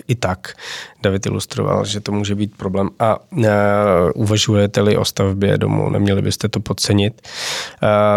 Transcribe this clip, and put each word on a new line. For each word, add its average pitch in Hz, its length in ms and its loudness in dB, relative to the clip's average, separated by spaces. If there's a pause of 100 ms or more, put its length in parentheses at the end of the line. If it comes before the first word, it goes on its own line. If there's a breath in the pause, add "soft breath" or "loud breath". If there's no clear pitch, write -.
i 120 60 0
tak - 380 -4 (500 loud breath)
David 98 240 0
ilustroval, 101 580 -2
že 101 160 -6
to 101 120 -6
může 104 220 -2
být 104 220 -4
problém. 98 320 -4 (100)
A, 110 200 0 (260)
eh, 107 40 4 (680)
uvažujete-li 104 840 2
o - 80 0
stavbě 98 540 0
domu, 101 320 0
neměli 101 320 2
byste 101 260 -2
to 101 120 -4
podcenit. 104 600 0 (600 loud breath)
Eh, - 40 2 (300)